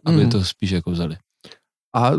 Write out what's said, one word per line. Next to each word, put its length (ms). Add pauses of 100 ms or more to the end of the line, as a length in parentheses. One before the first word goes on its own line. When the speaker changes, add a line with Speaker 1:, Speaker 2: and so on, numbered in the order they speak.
Speaker 1:
aby 160
Speaker 2:
Mhm. 80
Speaker 1:
to 140
spíš 280
jako 200
vzali. 260 (760)
Speaker 3:
A 240